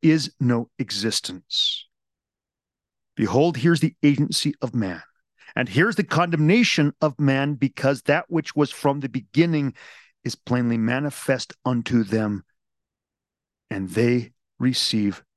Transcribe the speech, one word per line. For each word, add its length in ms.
is 400
no 360
existence. 1080
Behold, 420
here's 220
the 240
agency 580
of 140
man, 280
and 140
here's 260
the 80
condemnation 960
of 180
man, 360
because 480
that 280
which 280
was 140
from 280
the 80
beginning 680
is 100
plainly 420
manifest 760
unto 400
them, 400
and 220
they 420
receive 640